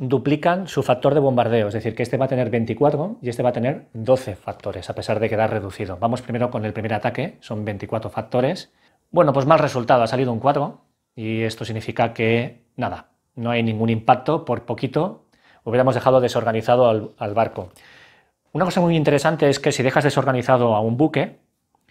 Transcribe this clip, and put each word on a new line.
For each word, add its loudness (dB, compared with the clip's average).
duplican 0
su -2
factor 2
de 4
bombardeo, 2
es -6
decir, -4
que -4
este -2
va 0
a 0
tener -2
veinticuatro 0
y -6
este -4
va 4
a 2
tener -4
doce 0
factores, -10
a -12
pesar -4
de 2
quedar 0
reducido. -6
Vamos -2
primero -4
con -6
el -4
primer -4
ataque, -4
son -10
veinticuatro -6
factores. -4
Bueno, 4
pues 0
mal 6
resultado, 2
ha 2
salido -2
un -4
cuatro -2
y -4
esto -4
significa -2
que, 0
nada, -8
no -4
hay 0
ningún 0
impacto, 0
por -4
poquito -4
hubiéramos 2
dejado 4
desorganizado 2
al, 0
al -6
barco. -2
Una -2
cosa 0
muy 4
interesante 2
es 2
que 0
si 0
dejas 4
desorganizado 2
a 2
un 0
buque, 0